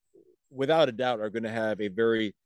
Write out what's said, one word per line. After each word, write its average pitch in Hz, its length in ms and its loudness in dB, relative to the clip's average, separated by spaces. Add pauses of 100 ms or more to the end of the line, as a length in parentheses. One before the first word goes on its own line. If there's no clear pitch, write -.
(500)
without 139 380 2
a 123 40 -4
doubt 123 280 -2
are 107 80 -4
gonna 110 220 -6
have 110 320 -2
a 104 60 -2
very 110 460 2 (120)